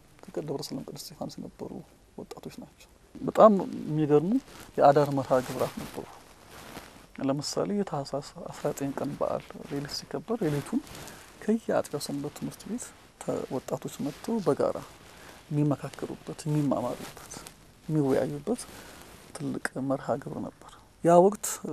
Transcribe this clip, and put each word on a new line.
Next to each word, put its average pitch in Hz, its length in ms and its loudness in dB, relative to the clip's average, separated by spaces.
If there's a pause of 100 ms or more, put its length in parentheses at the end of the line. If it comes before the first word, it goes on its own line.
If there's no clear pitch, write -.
(220)
ከደብረ 151 400 -6
ሰላም - 220 -8
ቅዱስ - 180 -12
እስጢፋኖስ 151 320 -10
የነበሩ - 360 -12 (460)
ወጣቶች - 400 -14
ናቸው። - 320 -18 (260)
በጣም - 380 8 (280)
የሚገርሙ 151 500 4 (440)
የአዳር 143 360 8
መርሃ 135 320 2
ግብራት 127 340 -2
ነበሩ። - 300 -10 (1120)
ለምሳሌ 147 540 0
የታህሳስ 160 560 -2 (140)
አስራ - 220 -12
ዘጠኝ 143 280 -2
ቀን - 200 -4
በዓል - 320 -2 (220)
ሌሊት 143 280 -6
ሲከበር 185 460 -6
ሌሊቱን 151 400 0 (600)
ከየአጥቢያው 208 600 0
ሰንበት 143 320 -6
ትምህርት - 300 -8
ቤት 240 200 -8 (340)
ተ-፣ - 320 -4
ወጣቶች - 480 -4
መጥተው 151 420 -2
በጋራ - 380 2 (680)
የሚመካከሩበት፣ 147 1000 -2
የሚማማሩበት፣ 143 880 -2 (500)
የሚወያዩበት 147 800 0 (720)
ትልቅ - 340 -6 (160)
መርሃ 135 340 -2
ግብር - 220 -8
ነበር። - 280 -10 (380)
ያ 170 140 8
ወቅት 202 280 6 (260)